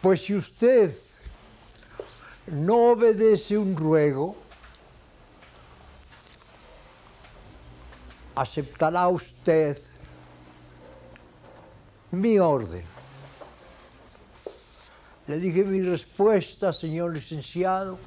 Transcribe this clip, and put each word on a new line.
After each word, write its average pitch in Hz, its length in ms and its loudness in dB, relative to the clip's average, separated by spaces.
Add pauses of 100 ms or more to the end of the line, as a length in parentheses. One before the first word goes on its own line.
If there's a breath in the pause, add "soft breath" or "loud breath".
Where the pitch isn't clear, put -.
"Pues 185 220 2
si 202 100 -4
usted 214 640 2 (1500 loud breath)
no 214 440 2
obedece 220 680 2
un 190 180 -2
ruego, 156 640 0 (4000)
aceptará 156 720 -2
usted 160 680 0 (2250)
mi 202 280 2
orden". 107 460 0 (2500 loud breath)
Le 147 120 -6
dije: 185 260 0
"Mi 190 160 -2
respuesta, 190 920 0
señor 165 420 -6
licenciado 185 920 -6